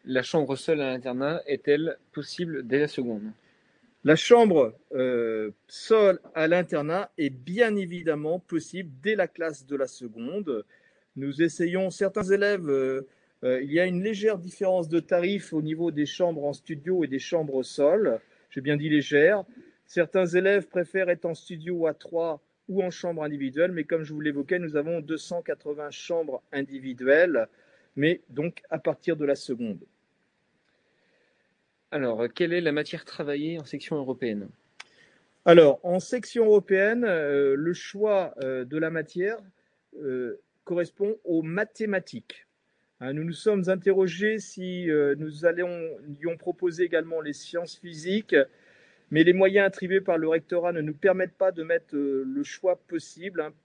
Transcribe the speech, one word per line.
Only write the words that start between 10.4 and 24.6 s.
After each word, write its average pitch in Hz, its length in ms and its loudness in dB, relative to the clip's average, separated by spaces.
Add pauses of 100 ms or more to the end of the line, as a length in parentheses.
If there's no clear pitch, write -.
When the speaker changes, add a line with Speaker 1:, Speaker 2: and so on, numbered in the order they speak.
Speaker 2:
Nous 139 280 -2
essayons, 175 480 -2
certains 196 320 -2
élèves, 196 440 2
euh, 135 400 0 (360)
euh, 127 180 2
il 139 100 -6
y 160 80 2
a 185 60 4
une 180 180 -2
légère 208 360 0
différence 180 500 -2
de 165 100 2
tarif 180 540 0
au 156 80 0
niveau 160 300 -2
des 147 160 -2
chambres 160 380 -2
en 143 80 -2
studio 165 500 -4
et 143 40 -2
des 135 120 -4
chambres 156 340 -4
au 131 100 -2
sol. 147 560 2 (300)
J'ai 135 120 -8
bien 147 140 0
dit 151 140 -4
légère. 151 540 4 (420)
Certains 180 400 0
élèves 185 420 2
préfèrent 180 440 -2
être 175 140 -2
en 165 100 -4
studio 165 500 -6
à 151 80 0
trois 165 480 -6 (280)
ou 190 120 -2
en 180 80 -2
chambre 170 340 -6
individuelle, 147 480 -2
mais 165 120 -4
comme 160 200 -2
je 151 100 -10
vous 151 80 -8
l'évoquais, 147 360 -2
nous 156 200 -4